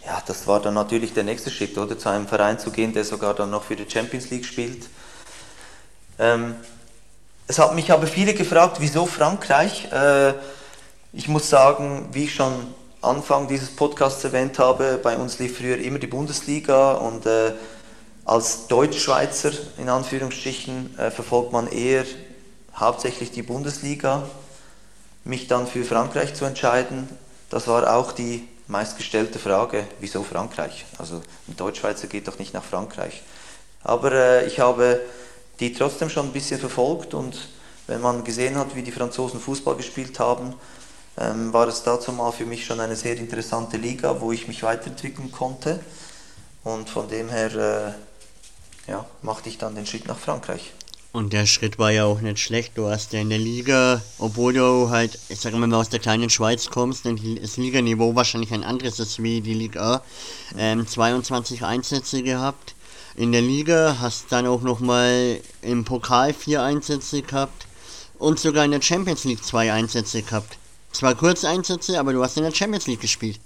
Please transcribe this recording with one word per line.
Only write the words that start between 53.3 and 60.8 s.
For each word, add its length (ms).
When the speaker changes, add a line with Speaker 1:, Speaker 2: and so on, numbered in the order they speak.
Speaker 2:
der 80
Liga, 640
obwohl 360
du 360
halt, 380
ich 120
sag 140
mal, 180
aus 160
der 120
kleinen 300
Schweiz 380
kommst 380
und 140
das 180
Liganiveau 580
wahrscheinlich 360
ein 120
anderes 340
ist 240
wie 180
die 140
Liga 400
A, 80
ähm, 300